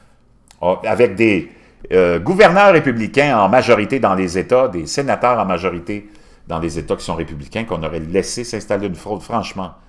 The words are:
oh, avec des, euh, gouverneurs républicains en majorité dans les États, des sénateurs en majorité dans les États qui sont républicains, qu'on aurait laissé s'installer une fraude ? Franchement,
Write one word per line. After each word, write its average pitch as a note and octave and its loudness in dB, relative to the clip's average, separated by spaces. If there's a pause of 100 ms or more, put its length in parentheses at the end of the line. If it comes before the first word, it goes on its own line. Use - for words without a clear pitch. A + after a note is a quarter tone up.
(600)
oh, F2+ 0
avec G#2 2
des, G#2 0 (400)
euh, F2 4
gouverneurs F#3+ 4
républicains C#3 2
en G2 4
majorité A#2+ 4
dans G2+ 2
les F#2 -2
États, B2 2
des E2+ -6
sénateurs A#2+ 0
en G2+ 0
majorité F#2 -4 (380)
dans E2+ -6
les E2 -6
États F2 -4
qui - -14
sont E2+ -6
républicains, D#2+ -8
qu'on E2+ -6
aurait D#2+ -6
laissé F#2 -4
s'installer G#2 -4
une F2+ -6
fraude ? G2+ -10
Franchement, F#2+ -8 (160)